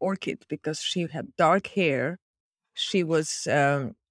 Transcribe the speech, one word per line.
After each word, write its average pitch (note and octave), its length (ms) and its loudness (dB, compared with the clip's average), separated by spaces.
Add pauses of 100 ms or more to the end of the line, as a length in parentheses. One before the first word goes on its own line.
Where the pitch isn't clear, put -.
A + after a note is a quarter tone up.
Orchid F#3+ 500 -4
because D#3 320 -6
she E3+ 280 -4
had C#3+ 280 -8
dark F3+ 300 4
hair. D#3 500 0 (560)
She - 280 0
was, D#3+ 440 -2
um, C#3+ 480 2 (160)